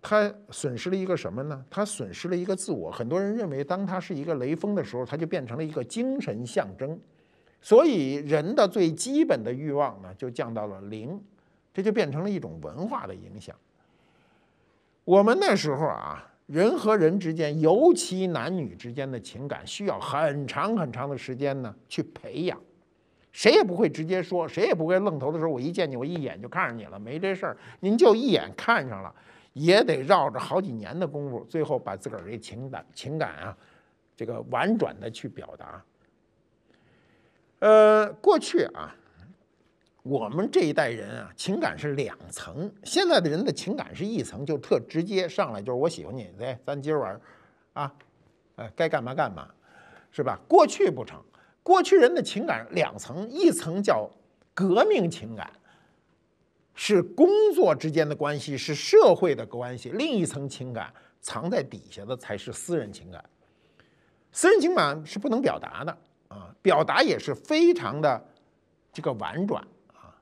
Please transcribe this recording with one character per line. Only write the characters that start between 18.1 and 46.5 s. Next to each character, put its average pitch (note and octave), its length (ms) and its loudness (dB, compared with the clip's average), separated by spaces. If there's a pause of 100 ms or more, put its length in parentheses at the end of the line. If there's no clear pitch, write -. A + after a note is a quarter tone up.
男 E3 320 -2
女 G#2 180 -6
之 A#2+ 160 -12
间 C3+ 180 -6
的 B2 100 -8
情 B2+ 280 -12
感， F#2+ 200 -8
需 - 180 -10
要 A#2+ 140 -2
很 C#3+ 480 -2
长 F#3+ 280 -2
很 D#3 160 -2
长 A#2+ 160 -8
的 C#3+ 80 -6
时 B2+ 200 -10
间 C3+ 260 -4
呢 A2 140 -10 (120)
去 - 140 -6
培 - 440 -10
养。 - 140 -4 (720)
谁 - 180 4
也 G4+ 120 8
不 F3+ 120 -2
会 F#3+ 120 4
直 D3+ 160 -2
接 F3+ 200 -2
说， F3 240 -4
谁 F#3 180 0
也 F4+ 80 2
不 D#3+ 140 0
会 F#3 140 4
愣 F3 180 0
头 C3+ 120 -2
的 E3 60 -4
时 D#3 60 -2
候， E3 80 0
我 B2 100 -4
一 D3+ 100 -4
见 F3 160 -2
你， C3+ 80 -8
我 A#2+ 80 -6
一 E3+ 120 -6
眼 G#2+ 260 -6
就 A#2+ 80 -12
看 F3 180 -2
上 A#2+ 80 -6
你 G#2+ 100 -12
了， E2 120 -16
没 A#2 220 -10
这 F#3+ 160 -2
事 F#3 100 -8
儿。 C#3+ 100 -6 (260)
您 G3+ 140 2
就 A#3 200 8
一 A#3+ 160 0
眼 G2 260 0
看 E3+ 320 0
上 G2 140 -10
了， F2+ 100 -14 (400)
也 F3 300 6
得 A#3+ 180 0
绕 D#3 260 4
着 A#2 120 -4
好 E3 200 -2
几 F#3+ 120 -4
年 A2+ 260 -8
的 F3+ 100 -2
功 C#3+ 220 -8
夫， A#2+ 180 -10
最 D#3+ 160 -2
后 C#3 140 -2
把 G2 180 -6
自 G#2+ 140 -10
个 A2 80 -10
儿 F2 80 -12
这 A2 140 -10
情 B2 280 -14
感， A#2 160 -12 (120)
情 C#3 240 -10
感 G2 160 -4
啊， F#2 200 -12 (600)
这 A2+ 100 -8
个 A2+ 240 -8
婉 D3 300 2
转 G2+ 200 -2
的 A2+ 120 -10
去 - 180 -12
表 - 260 -16
达。 - 280 -18 (1800)
呃， G#3+ 540 8
过 F#4 260 6
去 - 240 0 (100)
啊， D#2 220 -12 (1080)
我 B2+ 260 -4
们 D#3+ 240 -4
这 F#4 100 4
一 D3+ 120 0
代 C#3+ 160 0
人 A2+ 320 -10
啊， - 140 -16
情 G3 240 -4
感 D#4+ 180 -2
是 D3 160 -4
两 C3 240 -6 (140)
层； D3 400 -10 (120)
现 F#4 240 0
在 D4 120 6
的 E3+ 100 0
人 E3+ 160 -2
的 A3 60 0
情 G3+ 240 -6
感 G2 200 -10
是 C3+ 80 -8
一 G#3 200 -4
层， A#2 200 -10
就 D3 140 -4
特 - 220 0 (100)
直 E3 140 -2
接， F#3 260 -2
上 D3 240 -4
来 G2+ 80 -8
就 G#2 60 -8
是 B2+ 100 -2
“我 C#3+ 100 0
喜 E3 160 -6
欢 F#2+ 140 -12
你， G#2 100 -12 (120)
哎， B2 260 -8